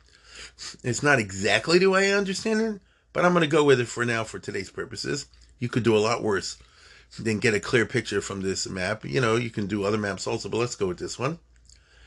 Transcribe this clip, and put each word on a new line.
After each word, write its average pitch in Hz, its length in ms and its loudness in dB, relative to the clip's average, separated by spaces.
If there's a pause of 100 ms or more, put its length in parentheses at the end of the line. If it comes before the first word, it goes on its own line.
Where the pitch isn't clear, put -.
(840)
It's 120 180 -4
not 143 180 4
exactly 104 600 2
the 190 100 4
way 196 240 2
I 202 40 2
understand 202 440 -2
it, 220 200 -4 (300)
but 156 140 0
I'm 180 80 4
gonna 165 140 4
go 151 160 4
with 139 160 6
it 120 80 0
for 120 180 -4
now 117 180 0
for 104 140 -10
today's 101 320 -8
purposes. - 560 -6 (340)
You 123 100 -4
could 117 140 0
do 110 120 6
a 107 40 6
lot 113 240 0
worse 101 340 -2 (640)
than 110 200 -2
get 113 140 2
a 101 60 2
clear 110 260 2
picture 104 360 -2
from 98 200 -6
this 95 260 -4
map. 95 360 -4
You 139 180 -2
know, 113 140 2
you 117 140 -2
can 107 160 -4
do 101 180 -2
other 104 140 2
maps 101 300 -4
also, 113 220 -4
but 101 80 -2
let's 120 180 -2
go 98 120 -2
with 87 120 -6
this 92 180 -8
one. 147 220 -4 (680)